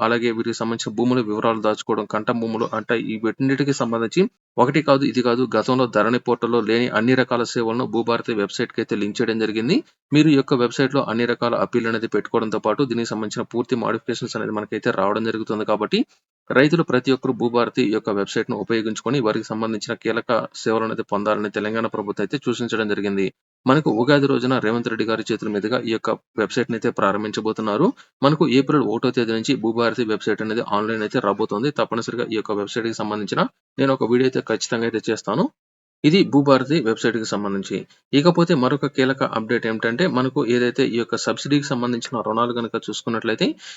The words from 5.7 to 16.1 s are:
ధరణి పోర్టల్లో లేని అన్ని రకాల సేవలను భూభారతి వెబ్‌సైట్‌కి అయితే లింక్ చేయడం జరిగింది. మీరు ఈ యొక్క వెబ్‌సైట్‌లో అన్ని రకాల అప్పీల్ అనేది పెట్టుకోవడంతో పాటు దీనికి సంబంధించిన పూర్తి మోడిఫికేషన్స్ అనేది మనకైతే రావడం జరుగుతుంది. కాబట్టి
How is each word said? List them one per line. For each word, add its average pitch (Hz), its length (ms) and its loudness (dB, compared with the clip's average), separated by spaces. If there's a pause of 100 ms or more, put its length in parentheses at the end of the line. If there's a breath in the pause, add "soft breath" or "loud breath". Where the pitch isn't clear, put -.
ధరణి 107 320 2
పోర్టల్లో 117 420 0
లేని 113 280 2
అన్ని 113 260 2
రకాల 120 300 2
సేవలను 117 420 -2
భూభారతి 117 480 -2
వెబ్‌సైట్‌కి 104 460 -4
అయితే 113 160 -4
లింక్ 101 200 -2
చేయడం 113 220 0
జరిగింది. 110 380 0 (360 soft breath)
మీరు 151 160 6
ఈ 147 80 6
యొక్క 135 180 2
వెబ్‌సైట్‌లో 131 480 2
అన్ని 113 240 -2
రకాల 120 300 0
అప్పీల్ 117 320 0
అనేది 113 200 -2
పెట్టుకోవడంతో 107 520 -2
పాటు 110 240 0
దీనికి 117 260 -2
సంబంధించిన 110 340 -4
పూర్తి 120 320 -2
మోడిఫికేషన్స్ 113 600 -4
అనేది 107 180 -4
మనకైతే 107 380 -2
రావడం 104 320 0
జరుగుతుంది. 110 420 -4
కాబట్టి 107 340 0 (500 soft breath)